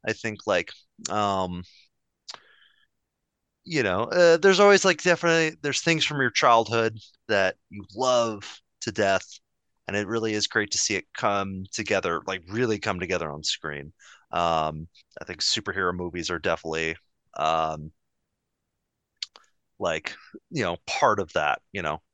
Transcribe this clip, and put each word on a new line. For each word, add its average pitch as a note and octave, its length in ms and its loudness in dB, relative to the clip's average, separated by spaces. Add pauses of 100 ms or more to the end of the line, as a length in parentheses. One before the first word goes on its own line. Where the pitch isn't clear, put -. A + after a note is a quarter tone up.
I A2 60 -2
think, G#2+ 340 -8
like, F2+ 260 0 (380)
um, F#2+ 540 -2 (2000)
you D3+ 180 0
know, G2 220 0
uh, E3+ 320 6
there's F#3+ 240 6
always, G3+ 240 8
like, F3+ 180 2
definitely, E3 600 2
there's C#3+ 180 -2
things E3 240 2
from D3 160 -2
your B2+ 100 2
childhood A#2 680 4 (300)
that F#2+ 280 2 (140)
you G2+ 140 -14 (120)
love A#2 640 0 (220)
to G#2+ 100 -6
death, G2 340 2 (600)
and G2 80 -4
it G#2 100 -2
really A2 280 -2
is G#2 120 -2
great G#2 260 -2
to - 60 -2
see - 180 -2
it - 100 -4 (100)
come G2 560 -2
together, F#2+ 540 -2
like, F#2+ 220 -6
really A2 300 -2
come F#2+ 220 -4
together E2+ 320 -4
on D2+ 100 -12
screen. D2 500 -8 (400)
Um, D#2+ 560 -2 (320)
I - 40 -14
think F2+ 160 -12
superhero F#2+ 540 -2
movies F2 360 -8
are F2 80 -2
definitely, D#2+ 580 -4 (400)
um, D#2 540 -2 (1900)
like, D#2+ 360 -2 (360)
you D3+ 140 -4
know, F2 120 -2 (100)
part A2 340 2
of F2 140 -6
that, D2+ 260 0 (120)
you F#2+ 100 -6
know D2+ 180 -4 (140)